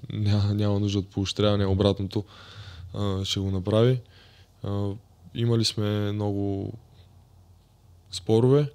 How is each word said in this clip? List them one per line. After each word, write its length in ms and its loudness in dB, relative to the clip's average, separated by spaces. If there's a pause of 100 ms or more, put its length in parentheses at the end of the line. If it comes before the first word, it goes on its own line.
(120)
ня-, 400 2
няма 280 0
нужда 180 0
от 120 -2
поощряване, 560 0
обратното, 580 2 (680)
а, 300 -4
ще 160 -4
го 100 -2
направи. 500 2 (640)
А, 240 -4 (460)
имали 300 0
сме 480 -2
много 600 -4 (1400)
спорове. 640 4